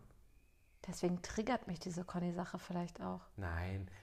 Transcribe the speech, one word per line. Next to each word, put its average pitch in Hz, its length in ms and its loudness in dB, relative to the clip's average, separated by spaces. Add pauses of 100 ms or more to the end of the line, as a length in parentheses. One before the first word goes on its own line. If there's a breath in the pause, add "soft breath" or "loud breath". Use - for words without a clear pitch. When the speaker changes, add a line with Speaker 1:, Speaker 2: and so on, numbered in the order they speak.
(880)
Speaker 1:
Deswegen 180 360 2
triggert 226 440 2
mich 175 140 -2
diese 180 240 -2
Conny-Sache 175 540 0
vielleicht 175 440 -2
auch. 185 180 -2 (160)
Speaker 2:
Nein, 92 540 0 (120)